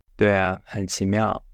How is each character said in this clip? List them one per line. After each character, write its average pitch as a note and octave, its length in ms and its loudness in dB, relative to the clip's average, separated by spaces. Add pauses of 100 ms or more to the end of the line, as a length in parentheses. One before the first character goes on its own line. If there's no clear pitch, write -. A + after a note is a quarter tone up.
(160)
对 G#2 180 4
啊， F#2+ 300 0
很 G2 220 -6
奇 - 180 -4
妙。 G#2 500 0